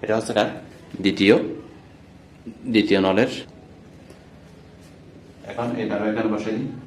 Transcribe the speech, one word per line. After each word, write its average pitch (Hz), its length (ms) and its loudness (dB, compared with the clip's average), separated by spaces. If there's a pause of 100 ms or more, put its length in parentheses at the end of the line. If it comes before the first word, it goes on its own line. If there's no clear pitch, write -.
এটা 107 140 0
হচ্ছে 113 160 -4
কার? 104 160 2 (520)
দ্বিতীয়, 98 340 6 (1400)
দ্বিতীয় 101 260 4
নলের। 95 320 2 (2250)
এখন 120 240 -6
এই 110 140 -4
বারো 101 220 -4
এখানে 110 220 -2
বসাই 110 240 -4
দিই 135 100 -4 (200)